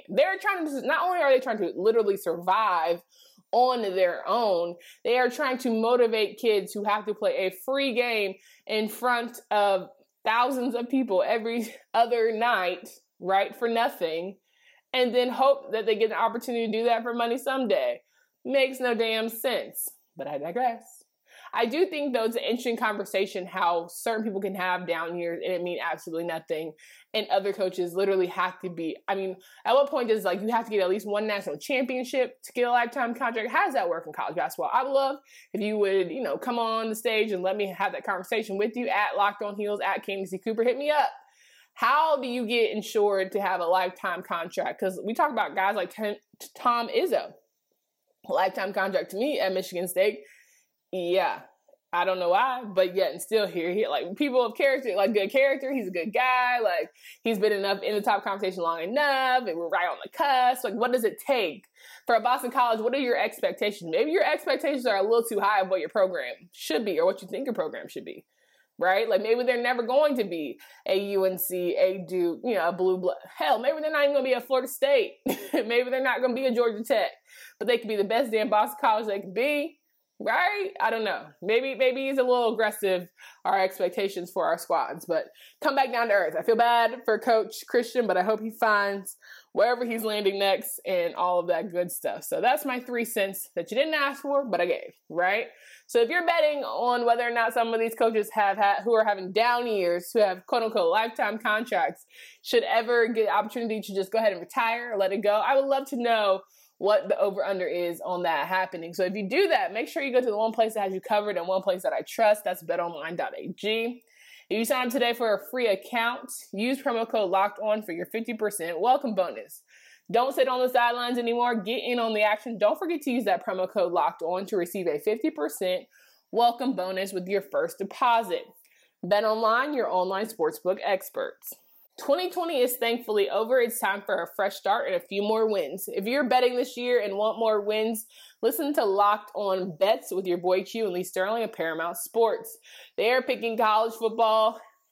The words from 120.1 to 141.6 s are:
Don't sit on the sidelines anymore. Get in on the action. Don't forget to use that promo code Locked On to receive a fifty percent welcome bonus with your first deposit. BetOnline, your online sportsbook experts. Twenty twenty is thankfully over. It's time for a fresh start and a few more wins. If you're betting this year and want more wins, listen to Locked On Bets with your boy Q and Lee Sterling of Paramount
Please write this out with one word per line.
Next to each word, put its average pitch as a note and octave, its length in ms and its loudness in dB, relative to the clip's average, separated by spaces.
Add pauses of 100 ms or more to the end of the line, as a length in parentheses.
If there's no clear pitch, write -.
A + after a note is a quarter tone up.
Don't B3 240 2
sit C4 140 4
on B3+ 100 0
the B3+ 80 4
sidelines A#3+ 500 2
anymore. A#3+ 380 2
Get A3+ 300 -2
in A#3+ 140 0
on A3+ 140 0
the G#3+ 100 2
action. G#3+ 340 0
Don't G#3 220 4
forget E4+ 240 -2
to C#4 80 -2
use A#3+ 140 0
that F#3 200 0
promo F#3 260 -2
code F3+ 220 0
Locked E3+ 300 0
On F3+ 240 -2
to G#3 100 -2
receive F3 300 -2
a D3+ 120 0
fifty A3 300 0
percent G3 540 -2 (500)
welcome A#3+ 420 2
bonus F#3 380 -4
with F3+ 140 -6
your G3 160 0
first E3 340 -4
deposit. A3+ 640 0 (640)
BetOnline, A3 680 2
your A#3 160 0
online F#3 360 0
sportsbook G#3+ 580 -2
experts. - 680 -4 (480)
Twenty F4+ 300 0
twenty E4 280 -2
is B3 180 2
thankfully A#3 520 0
over. A3+ 320 2
It's A#3 180 0
time G3+ 240 0
for G#3 120 -2
a F3 200 -2
fresh G3 200 -2
start G#3 320 0
and F#3+ 80 -2
a F3 120 -4
few G3 140 -2
more A3 260 2
wins. F#3 400 -2
If G3 180 -4
you're C4 220 0
betting B3 280 4
this B3 200 -2
year B3 240 2
and G3+ 180 -4
want G#3+ 200 0
more A3 240 2
wins, A3 460 -2 (340)
listen C#4+ 320 0
to C4+ 100 2
Locked G3+ 520 2
On F#3+ 420 -4
Bets G#3+ 340 2
with F#3+ 140 -4
your F3+ 140 0
boy F#3 240 0
Q A3+ 220 -6
and F#3+ 80 -2
Lee F3+ 100 -4
Sterling G3+ 400 -2
of A3 100 -8
Paramount E3 440 -4